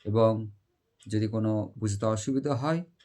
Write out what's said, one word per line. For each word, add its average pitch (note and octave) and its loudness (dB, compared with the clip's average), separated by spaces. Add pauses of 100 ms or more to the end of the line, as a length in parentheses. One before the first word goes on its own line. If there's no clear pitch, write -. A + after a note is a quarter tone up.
এবং A2 2 (600)
যদি G#2+ 0
কোনো A2 0
বুঝতে G#2 -2
অসুবিধা C3+ 0
হয়, D#3 -2 (200)